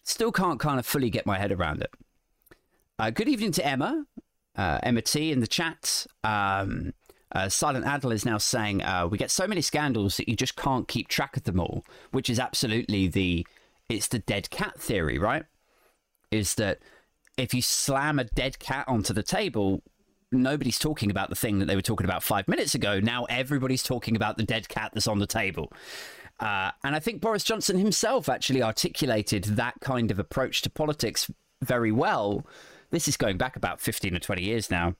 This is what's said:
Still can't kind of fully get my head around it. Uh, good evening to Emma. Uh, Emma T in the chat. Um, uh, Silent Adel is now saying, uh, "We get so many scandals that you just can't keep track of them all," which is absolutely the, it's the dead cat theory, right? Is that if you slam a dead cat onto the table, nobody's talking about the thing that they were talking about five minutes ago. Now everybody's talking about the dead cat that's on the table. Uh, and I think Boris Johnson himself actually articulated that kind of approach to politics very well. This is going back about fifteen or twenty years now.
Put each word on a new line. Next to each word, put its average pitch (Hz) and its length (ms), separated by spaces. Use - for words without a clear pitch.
Still - 280
can't 175 280
kind 143 180
of 123 80
fully 139 240
get - 160
my 98 140
head 101 120
around 85 300
it. - 80
Uh, 110 100
good 214 180
evening 226 260
to 185 120
Emma. 170 400
Uh, 85 280
Emma 117 180
T 156 300
in 135 80
the 147 80
chat. - 580
Um, 98 720
uh, 95 160
Silent 135 380
Adel 135 240
is 110 140
now 113 120
saying, 104 460
uh, 90 240
"We 104 100
get - 140
so 185 160
many 202 140
scandals 123 560
that - 120
you 120 60
just 127 200
can't 131 320
keep - 200
track - 280
of - 80
them 92 160
all," - 240
which 131 180
is 120 100
absolutely 107 680
the, 87 400
it's 110 180
the 120 120
dead 101 320
cat - 280
theory, 80 380
right? 110 280
Is 107 260
that 104 240
if 123 200
you 123 80
slam 143 560
a 127 60
dead 131 340
cat 139 280
onto 107 260
the 101 100
table, 113 580
nobody's 131 480
talking 147 320
about 95 180
the - 60
thing 101 240
that 98 60
they 92 100
were 95 60
talking 101 240
about 90 180
five 101 240
minutes - 260
ago. 104 260
Now 120 260
everybody's 127 580
talking - 320
about 107 220
the 113 60
dead 113 260
cat 107 240
that's 104 140
on 107 120
the 98 80
table. 95 440
Uh, 101 320
and 139 120
I 156 40
think 208 220
Boris 214 220
Johnson 202 340
himself 214 520
actually 131 340
articulated 110 800
that 107 380
kind 120 280
of 98 80
approach - 460
to - 60
politics 147 600
very 120 300
well. 120 540
This - 180
is 143 100
going 101 200
back 127 180
about - 260
fifteen 98 340
or 87 40
twenty 90 240
years 107 280
now. 87 280